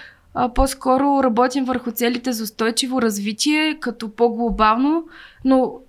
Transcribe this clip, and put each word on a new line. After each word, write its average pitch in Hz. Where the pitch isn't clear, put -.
а, 247
по-скоро 269
работим 254
върху 247
целите 240
за 220
устойчиво 226
развитие, 233
като 233
по-глобално, 233
но 262